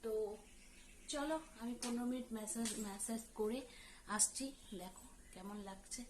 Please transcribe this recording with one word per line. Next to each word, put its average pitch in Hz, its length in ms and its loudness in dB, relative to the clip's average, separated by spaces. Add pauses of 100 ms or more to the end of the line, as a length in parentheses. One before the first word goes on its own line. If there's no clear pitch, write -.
তো 214 340 2 (680)
চলো 311 320 4 (200)
আমি 233 240 0
পনেরো 240 220 4
মিনিট 247 280 2
ম্যাসাজ, 220 360 2 (100)
ম্যাসাজ 214 420 0 (140)
করে 220 260 4 (460)
আসছি। 240 460 4 (180)
দেখো 185 360 -6 (260)
কেমন 202 280 -4
লাগছে 196 480 -6